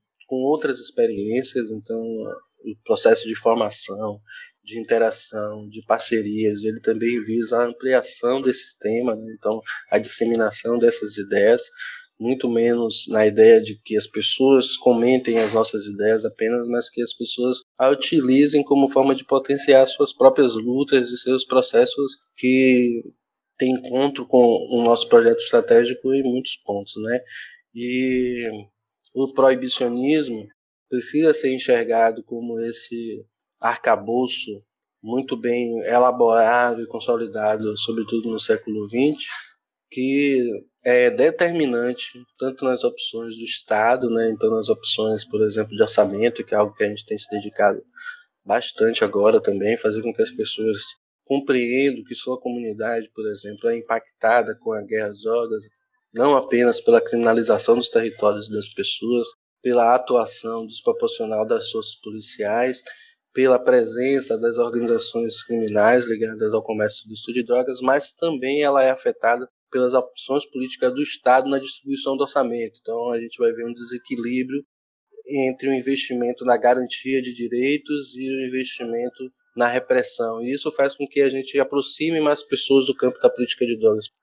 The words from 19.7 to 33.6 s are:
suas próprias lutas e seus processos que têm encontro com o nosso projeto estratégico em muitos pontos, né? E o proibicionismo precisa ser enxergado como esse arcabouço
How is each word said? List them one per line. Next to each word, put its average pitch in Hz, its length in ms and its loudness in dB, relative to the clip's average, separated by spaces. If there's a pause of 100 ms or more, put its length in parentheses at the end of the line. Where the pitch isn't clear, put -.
suas 135 280 0
próprias 131 420 6
lutas 123 540 0
e 123 80 -6
seus 127 260 -2
processos 131 680 2 (240)
que 127 680 4 (540)
têm 131 160 0
encontro 131 520 -2
com 123 200 6 (260)
o 120 100 2
nosso 117 280 2
projeto 117 300 6
estratégico 120 720 2
em 139 100 0
muitos 127 320 -4
pontos, 101 380 -8 (100)
né? 117 160 -2 (560)
E 123 760 -2 (640)
o 135 200 -2
proibicionismo 127 1120 0 (400)
precisa 147 460 2
ser 135 200 -2
enxergado 113 680 2
como 117 380 -8
esse 117 640 -8 (340)
arcabouço 113 1040 -2 (400)